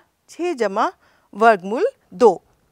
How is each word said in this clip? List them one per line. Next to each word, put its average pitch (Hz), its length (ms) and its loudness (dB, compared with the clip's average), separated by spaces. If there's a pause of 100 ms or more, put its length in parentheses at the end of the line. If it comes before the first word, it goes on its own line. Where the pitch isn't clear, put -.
(300)
छः 349 240 -6
जमा 233 380 -2 (420)
वर्गमूल 214 540 0 (280)
दो। 185 260 2 (300)